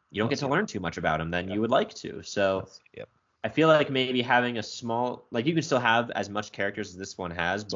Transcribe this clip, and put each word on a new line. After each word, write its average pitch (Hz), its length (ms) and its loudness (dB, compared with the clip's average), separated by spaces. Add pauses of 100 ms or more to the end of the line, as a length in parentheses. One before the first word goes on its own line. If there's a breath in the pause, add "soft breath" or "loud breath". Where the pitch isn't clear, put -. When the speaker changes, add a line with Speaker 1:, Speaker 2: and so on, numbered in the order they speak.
(100)
Speaker 1:
you 85 100 -6
don't 113 80 2
get 135 60 0
Speaker 2:
Let's 120 60 -4
Speaker 1:
to 143 60 -2
Speaker 2:
see. 131 40 0
Speaker 1:
learn 180 160 2
too - 140 -6
much 85 160 -4
about 80 240 0
'em 82 100 -4
than 87 180 -2
Speaker 2:
Yeah. 98 60 -6
Speaker 1:
you 104 60 0
would 117 100 0
like 160 240 2
to. - 280 -10
So 95 380 0
Speaker 2:
Let's - 160 -14
see. - 60 -20 (120)
Yep. - 140 -16 (360)
Speaker 1:
I 113 60 -2
feel 160 180 4
like 147 220 6
maybe 127 320 2
having 123 360 2
a 104 40 -4
small, 120 680 -4
like, 120 160 0
you 165 80 2
can 160 80 2
still 131 160 0
have 120 320 4
as 98 200 -4
much 104 220 -6
characters 101 380 -4
as 90 60 -18
this 95 220 -12
one 90 120 -6
has, 87 340 -2
but 104 120 -14